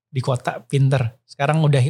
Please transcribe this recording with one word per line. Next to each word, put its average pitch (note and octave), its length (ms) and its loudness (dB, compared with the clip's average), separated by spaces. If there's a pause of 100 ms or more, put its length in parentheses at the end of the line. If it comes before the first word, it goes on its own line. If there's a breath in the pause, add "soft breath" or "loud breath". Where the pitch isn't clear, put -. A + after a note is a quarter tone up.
di C#3 140 -8
kota B2 420 -4
pinter. C3+ 600 0
Sekarang D3 400 -2
udah C#3+ 280 2